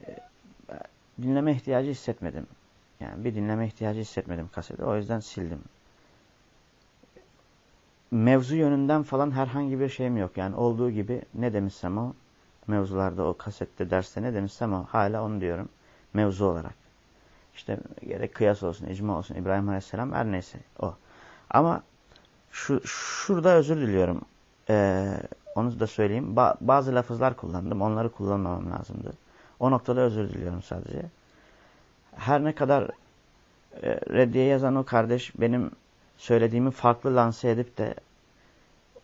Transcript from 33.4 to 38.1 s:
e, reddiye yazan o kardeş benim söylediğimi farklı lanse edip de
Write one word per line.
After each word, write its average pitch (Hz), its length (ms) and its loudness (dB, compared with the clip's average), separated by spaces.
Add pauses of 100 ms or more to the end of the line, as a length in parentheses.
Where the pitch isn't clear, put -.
e, - 160 0 (100)
reddiye 127 360 4
yazan 135 300 4
o 135 80 2
kardeş 120 520 0
benim 117 360 0 (460)
söylediğimi 117 540 4
farklı 123 440 2
lanse 117 340 4
edip 120 280 0
de 113 180 -4 (1080)